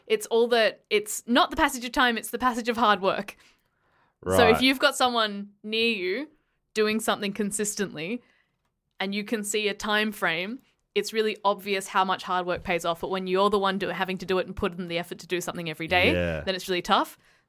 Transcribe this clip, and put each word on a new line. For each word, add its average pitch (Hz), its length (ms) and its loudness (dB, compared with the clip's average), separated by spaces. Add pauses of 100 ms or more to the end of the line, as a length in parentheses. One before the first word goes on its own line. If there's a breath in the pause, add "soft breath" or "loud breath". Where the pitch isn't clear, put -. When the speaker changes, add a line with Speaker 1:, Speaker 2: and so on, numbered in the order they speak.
Speaker 1:
it's 214 200 0
all 233 200 4
that, 226 420 2
it's 208 380 -2
not 269 240 4
the 302 40 -8
passage 262 300 0
of 240 60 -8
time, 247 260 2
it's - 140 -8
the 226 80 -6
passage 240 280 0
of 226 100 0
hard 208 240 4
work. 190 360 -2 (880)
So 92 200 8
if 220 80 8
Speaker 2:
Right. - 80 2
Speaker 1:
you've 262 160 4
got 277 180 2
someone 214 520 0 (140)
near 220 280 0
you 208 360 -4 (460)
doing 214 260 2
something 202 320 -2
consistently 208 920 -4 (760)
and 196 140 -4
you 208 100 -2
can 214 200 -4
see 208 240 -2
a 196 80 -2
time 214 360 0
frame, 185 480 -4 (360)
it's 202 180 -2
really 220 320 0
obvious 196 440 -2
how 190 140 2
much 185 200 -2
hard 180 240 -2
work 180 160 -2
pays 175 220 -2
off. 170 160 -2
But 175 100 -4
when 190 160 -4
you're 190 240 4
the 208 80 4
one 190 180 0
do-, 185 120 -4
having 180 280 -4
to 180 80 -12
do 185 140 0
it - 80 -2
and 190 80 -12
put 180 240 -4
in 180 80 -8
the 170 100 -4
effort 175 220 -8
to - 80 -20
do 175 120 -2
something 170 300 -6
every 160 180 -6
day, 180 260 4
Speaker 2:
Yeah. 87 280 0
Speaker 1:
then 190 140 -4
it's 180 120 -8
really 180 140 0
tough. 226 340 2 (340)